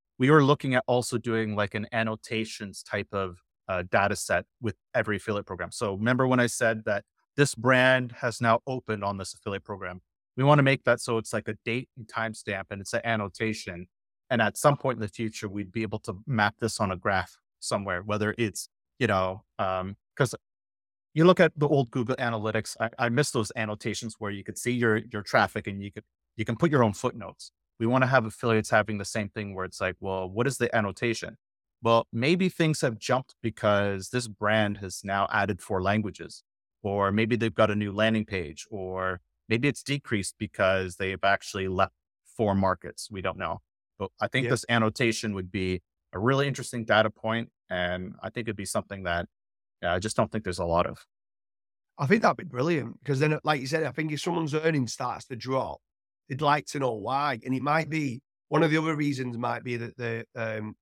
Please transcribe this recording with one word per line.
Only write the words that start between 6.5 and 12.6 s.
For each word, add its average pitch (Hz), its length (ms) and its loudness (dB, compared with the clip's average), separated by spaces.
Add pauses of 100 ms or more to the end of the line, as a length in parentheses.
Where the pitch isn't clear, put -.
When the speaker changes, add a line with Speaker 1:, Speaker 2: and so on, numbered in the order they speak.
Speaker 1:
that 104 200 -2 (320)
this 139 180 4
brand 127 680 4
has 120 200 -4
now 117 260 6
opened 110 380 -4
on 101 140 -2
this 95 160 -8
affiliate 98 300 -8
program? 92 380 -10 (340)
We 131 80 2
wanna 147 180 8
make 135 220 2
that 120 160 4
so 117 180 -2
it's - 140 -8
like 110 160 -4
a 107 60 -4 (100)
date 120 320 -4
and 113 100 -16
timestamp 107 640 -6